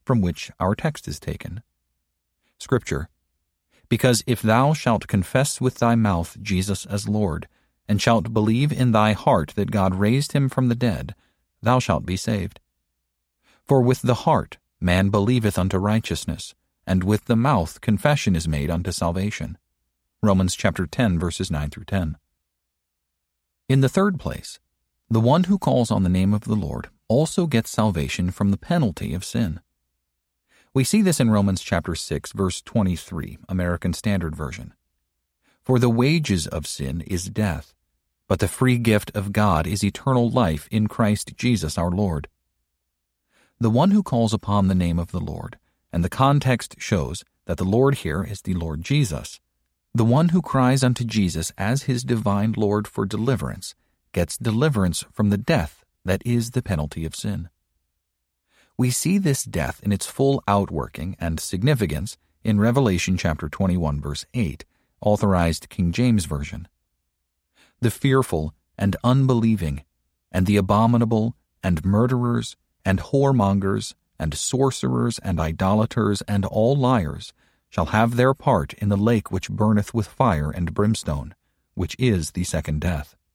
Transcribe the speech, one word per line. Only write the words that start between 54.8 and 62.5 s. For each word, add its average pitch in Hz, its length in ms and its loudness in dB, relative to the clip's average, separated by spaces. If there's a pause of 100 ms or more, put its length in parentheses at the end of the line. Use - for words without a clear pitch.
from 104 200 0
the 101 60 2
death 107 480 -2 (200)
that 92 200 0
is 120 280 0
the - 100 -2
penalty 80 420 -4
of 78 120 -10
sin. 92 320 -8 (1300)
We 127 120 2
see 180 280 0
this 156 260 0
death 82 380 -6
in 101 100 -2
its - 140 -2
full 139 420 0
outworking 87 680 -2
and 82 200 -4
significance 104 760 -2 (260)
in 107 180 2